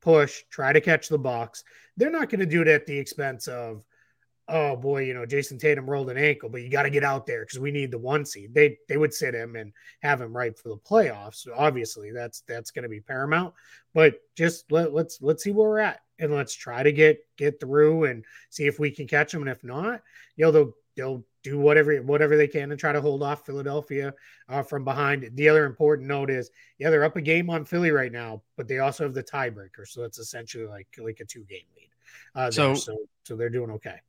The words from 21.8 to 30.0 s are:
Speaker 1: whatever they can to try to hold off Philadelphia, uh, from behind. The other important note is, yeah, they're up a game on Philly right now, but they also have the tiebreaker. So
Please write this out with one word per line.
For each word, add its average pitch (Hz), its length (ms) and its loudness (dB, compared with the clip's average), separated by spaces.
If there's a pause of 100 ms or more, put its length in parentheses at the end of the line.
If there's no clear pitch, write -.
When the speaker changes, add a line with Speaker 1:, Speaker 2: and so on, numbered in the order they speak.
Speaker 1:
whatever 147 340 2
they 147 100 4
can 143 220 -6
to 147 80 -8
try 151 160 -2
to 147 80 0
hold 139 220 -2
off 143 220 -6
Philadelphia, 139 680 -6 (340)
uh, 135 140 -6
from 139 220 -6
behind. 135 500 -2
The 143 160 6
other 156 160 6
important 143 420 0
note 139 220 -4
is, 127 220 -4 (260)
yeah, 151 140 2
they're 151 120 6
up 156 120 0
a 175 60 -4
game 170 280 2
on 160 160 -4
Philly 175 240 0
right 131 220 0
now, 113 320 -12 (120)
but 127 120 -10
they 131 100 -4
also 135 260 -2
have 135 120 -6
the 131 80 -6
tiebreaker. 104 640 -10
So 123 160 -12